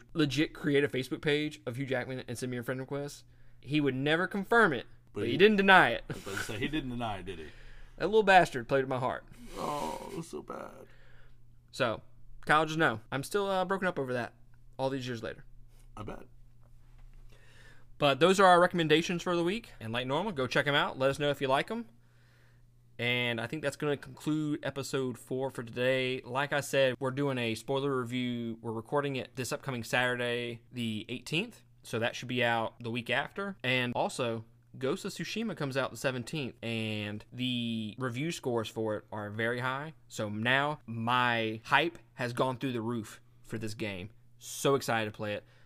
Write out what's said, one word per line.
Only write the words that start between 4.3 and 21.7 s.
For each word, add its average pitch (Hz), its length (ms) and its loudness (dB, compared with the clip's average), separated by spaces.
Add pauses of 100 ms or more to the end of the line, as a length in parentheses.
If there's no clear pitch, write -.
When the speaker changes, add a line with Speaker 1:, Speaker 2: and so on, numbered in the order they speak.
Speaker 1:
it, 117 140 -4 (260)
but 104 80 -4
Speaker 2:
But 107 60 0
Speaker 1:
he 120 60 0
Speaker 2:
he 135 40 2
Speaker 1:
didn't 208 200 8
deny 190 340 10
it. 107 160 -4
Speaker 2:
But 98 280 -8 (100)
so - 80 -6
he 110 140 -2
didn't 147 220 -4
deny 117 300 -4
it, 90 60 -10
did 90 140 -8
he? 78 60 -12 (520)
Speaker 1:
That 165 100 0
little 214 160 6
bastard 175 440 8
played 139 140 4
with 131 80 0
my 131 100 -2
heart. 120 240 -4 (340)
Speaker 2:
Oh, 156 540 -6
it - 60 -10
was 165 100 -8
so 73 140 -10
bad. - 300 -12 (1000)
Speaker 1:
So, 117 300 -2 (440)
Kyle, 156 200 6
just 156 140 -2
know, 120 220 2 (100)
I'm 135 120 -2
still, 202 260 -2
uh, 190 160 2
broken 185 220 -2
up 170 120 -2
over 127 140 -2
that 123 200 -4 (440)
all 131 120 0
these 135 160 -4
years 120 160 -6
later. 87 220 -10 (520)
Speaker 2:
I 107 80 -10
bet. - 200 -10 (1700)
Speaker 1:
But 139 220 4
those 185 200 8
are 196 80 10
our 180 120 12
recommendations 170 600 4
for 180 140 0
the 170 80 2
week. 196 260 -2 (100)
And 110 140 -8
like 127 140 -2
normal, 165 240 0
go 131 160 0
check 139 200 2
'em 143 80 2
out. 165 220 2
Let 131 140 4
us 139 80 -2
know 147 100 0
if 139 120 0
you 135 60 0
like 139 220 2
'em. 226 160 -6 (1120)